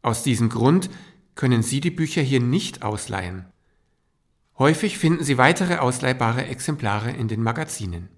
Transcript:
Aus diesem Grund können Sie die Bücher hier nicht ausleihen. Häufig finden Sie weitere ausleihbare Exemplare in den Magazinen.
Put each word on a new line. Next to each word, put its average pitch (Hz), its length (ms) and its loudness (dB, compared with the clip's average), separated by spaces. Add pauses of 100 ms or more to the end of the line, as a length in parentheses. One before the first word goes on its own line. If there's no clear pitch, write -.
Aus 113 220 -2
diesem 120 240 2
Grund 139 420 2 (460)
können 123 260 2
Sie 135 200 -2
die 170 100 0
Bücher 160 300 -2
hier 131 180 2
nicht 123 440 -2
ausleihen. 95 640 -6 (1120)
Häufig 165 400 2
finden 160 280 2
Sie 139 120 2
weitere 170 400 4
ausleihbare 127 680 0
Exemplare 120 680 -4
in 117 160 -4
den 110 160 -2
Magazinen. 101 640 -6 (100)